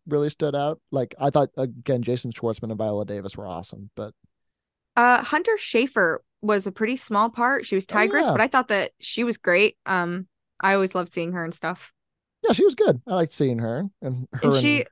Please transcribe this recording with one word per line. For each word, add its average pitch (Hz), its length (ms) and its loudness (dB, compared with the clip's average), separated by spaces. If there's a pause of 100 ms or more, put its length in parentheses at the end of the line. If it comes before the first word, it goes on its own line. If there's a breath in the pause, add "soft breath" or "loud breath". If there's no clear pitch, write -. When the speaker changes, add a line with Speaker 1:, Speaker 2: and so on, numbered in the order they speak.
Speaker 1:
really 147 240 0
stood 147 240 -4
out? 143 260 -2 (100)
Like, 131 280 -2
I 139 120 2
thought, 135 260 2
again, 123 460 -2
Jason 120 300 -4
Schwartzman 113 380 -6
and 107 80 -6
Viola 104 280 -2
Davis 98 300 -10
were 101 100 -12
awesome, 92 480 -12
but 107 200 -12 (840)
Speaker 2:
Uh, 240 260 6
Hunter 370 360 0
Schafer 220 600 0 (240)
was 208 240 0
a 190 60 -6
pretty 226 240 -2
small 220 340 0
part. 240 360 0
She - 80 -4
was 190 160 0
Speaker 1:
Oh, - 60 -2
Speaker 2:
Tigress, 220 340 2
Speaker 1:
yeah. 160 80 2
Speaker 2:
but - 20 4
I 233 80 4
thought 247 200 2
that 196 320 0
she - 240 -4
was 233 140 -2
great. 190 380 4 (100)
Um, 180 420 -2 (320)
I 196 140 2
always 190 200 2
loved 175 180 -4
seeing 175 200 -4
her 175 120 -4
and 165 100 -8
stuff. - 380 -10 (500)
Speaker 1:
Yeah, 427 100 4
she 349 120 4
was 339 100 6
good. 185 320 2
I 240 80 -2
liked 170 180 0
seeing 127 260 0
her 117 260 -2 (160)
and 127 320 -6
her - 100 -6
Speaker 2:
And 143 140 4
Speaker 1:
and - 0 -
Speaker 2:
she 294 360 2